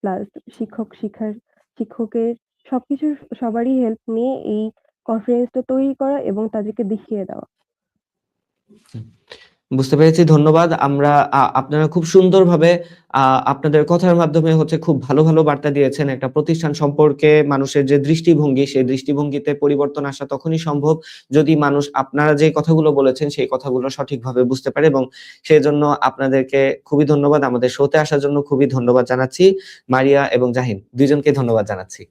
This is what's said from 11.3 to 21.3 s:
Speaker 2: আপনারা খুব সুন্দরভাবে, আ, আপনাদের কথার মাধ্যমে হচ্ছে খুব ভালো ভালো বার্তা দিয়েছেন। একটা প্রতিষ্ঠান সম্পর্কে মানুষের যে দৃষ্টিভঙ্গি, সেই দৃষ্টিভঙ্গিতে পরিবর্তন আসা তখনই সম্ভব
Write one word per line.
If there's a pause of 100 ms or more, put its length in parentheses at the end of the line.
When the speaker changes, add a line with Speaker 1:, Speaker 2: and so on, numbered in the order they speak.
Speaker 2:
আপনারা
খুব
সুন্দরভাবে, (260)
আ,
আপনাদের
কথার
মাধ্যমে
হচ্ছে
খুব
ভালো
ভালো
বার্তা
দিয়েছেন।
একটা
প্রতিষ্ঠান
সম্পর্কে
মানুষের
যে
দৃষ্টিভঙ্গি,
সেই
দৃষ্টিভঙ্গিতে
পরিবর্তন
আসা
তখনই
সম্ভব (320)